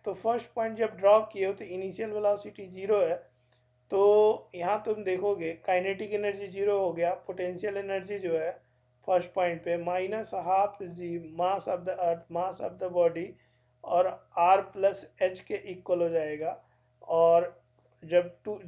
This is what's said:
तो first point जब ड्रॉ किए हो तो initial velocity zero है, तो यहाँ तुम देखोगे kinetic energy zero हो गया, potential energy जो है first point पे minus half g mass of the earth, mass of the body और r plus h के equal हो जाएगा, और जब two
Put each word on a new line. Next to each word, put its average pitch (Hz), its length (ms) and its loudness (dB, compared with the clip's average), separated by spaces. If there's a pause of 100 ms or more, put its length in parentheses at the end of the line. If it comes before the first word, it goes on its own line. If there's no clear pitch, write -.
तो 285 100 -4
first 226 380 -2
point 226 240 -4
जब 220 200 -2
ड्रॉ 202 260 8
किए 196 220 -4
हो 196 80 0
तो 202 120 -14
initial 190 460 -8
velocity 208 560 -2
zero 196 320 0
है, 170 160 2 (760)
तो 208 640 6
यहाँ 190 300 -2
तुम 214 180 -4
देखोगे 185 480 -2 (140)
kinetic 196 480 0
energy 202 360 -4
zero 202 300 0
हो 185 140 0
गया, 170 240 0
potential 185 600 -6
energy 196 420 -6
जो 170 180 -2
है 160 140 -4 (560)
first 175 260 2
point 170 300 -2
पे 170 160 -2
minus 190 520 -4 (140)
half 196 320 2 (140)
g 175 180 -10 (300)
mass 185 280 0
of 180 180 -2
the 180 160 -4
earth, 170 300 0
mass 175 300 -4
of 180 180 -8
the 185 120 -4
body 170 340 2 (580)
और 180 240 2 (340)
r 190 160 6 (120)
plus 196 340 -2 (200)
h 185 180 0
के - 140 -8 (160)
equal 180 300 -2
हो 170 80 2
जाएगा, 156 480 -4 (440)
और 170 520 4 (500)
जब 175 280 2 (120)
two 208 140 -8 (100)